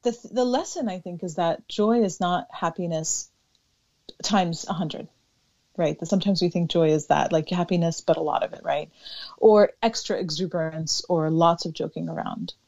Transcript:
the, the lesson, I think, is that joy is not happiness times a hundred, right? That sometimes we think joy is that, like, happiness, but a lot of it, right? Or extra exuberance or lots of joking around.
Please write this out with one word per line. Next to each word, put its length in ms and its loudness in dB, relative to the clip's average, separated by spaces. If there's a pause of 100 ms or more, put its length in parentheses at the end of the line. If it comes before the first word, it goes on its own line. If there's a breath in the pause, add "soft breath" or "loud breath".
the, 140 -2 (140)
the 140 2
lesson, 440 -2
I 100 -6
think, 240 -10
is 120 -6
that 340 -2
joy 340 2
is 160 -2
not 320 0
happiness 760 -4 (920)
times 440 0
a 60 -4
hundred, 340 -6 (720)
right? 220 0
That 80 -8
sometimes 340 2
we 80 2
think 220 0
joy 180 4
is 180 2
that, 240 2
like, 180 0
happiness, 520 0
but 160 2
a 40 -4
lot 220 0
of 100 -8
it, 100 -16
right? 260 -2 (480 loud breath)
Or 340 8 (100)
extra 380 -2
exuberance 880 -4
or 220 2
lots 360 4
of 80 -6
joking 360 -6
around. 440 -8 (140)